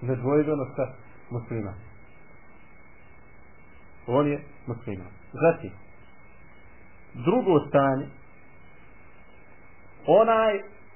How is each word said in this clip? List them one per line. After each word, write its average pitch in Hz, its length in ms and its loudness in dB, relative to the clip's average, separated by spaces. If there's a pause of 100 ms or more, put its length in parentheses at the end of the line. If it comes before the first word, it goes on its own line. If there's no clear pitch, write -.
nedvojbeno 135 720 4
šta? 131 200 -2 (360)
Musliman. 117 460 -4 (2250)
On 139 200 6
je 143 160 0 (240)
musliman. 98 440 -6 (220)
Zatim, 165 380 4 (1400)
drugo 175 540 6
stanje, 139 400 4 (2000)
onaj 220 540 8 (340)